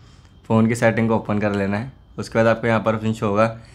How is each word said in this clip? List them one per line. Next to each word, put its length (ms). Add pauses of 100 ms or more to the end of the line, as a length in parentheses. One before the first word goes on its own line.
(500)
फ़ोन 180
की 80
सेटिंग 340
को 60
ओपन 240
कर 160
लेना 220
है। 140 (260)
उसके 220
बाद 80
आपको 200
यहाँ 120
पर 160
ऑप्शन 180
शो 140
होगा 220 (260)